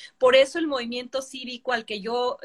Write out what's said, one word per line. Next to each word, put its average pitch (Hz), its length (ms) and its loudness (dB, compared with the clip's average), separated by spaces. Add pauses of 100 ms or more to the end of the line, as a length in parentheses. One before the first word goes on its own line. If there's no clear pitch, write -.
(160)
Por - 200 6
eso 330 240 4
el 320 80 -2
movimiento 247 540 -6
cívico 254 500 -10
al 226 120 -2
que 214 160 -8
yo 247 440 -4